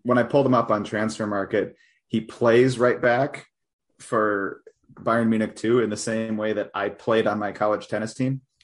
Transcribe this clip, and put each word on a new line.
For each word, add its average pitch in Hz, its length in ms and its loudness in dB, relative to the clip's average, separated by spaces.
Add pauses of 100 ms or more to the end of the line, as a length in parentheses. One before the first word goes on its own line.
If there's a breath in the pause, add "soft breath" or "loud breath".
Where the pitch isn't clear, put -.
when 123 140 0
I 120 60 4
pulled 135 240 2
him 127 80 2
up 117 160 2
on 104 120 0
Transfer 110 440 -4
Market, 104 480 -2 (320 soft breath)
he 113 140 -2
plays 123 580 4
right 123 200 2
back 127 460 0 (540)
for 104 640 -2 (320)
Bayern 117 340 0
Munich 110 280 0
too, 120 260 2
in 107 100 0
the 107 60 -6
same 110 400 -4
way 107 160 -2
that 101 200 -6
I 101 160 -4
played 110 380 0
on 104 100 0
my 104 140 -4
college 104 360 -2
tennis 110 260 -6
team. 131 280 -4 (220)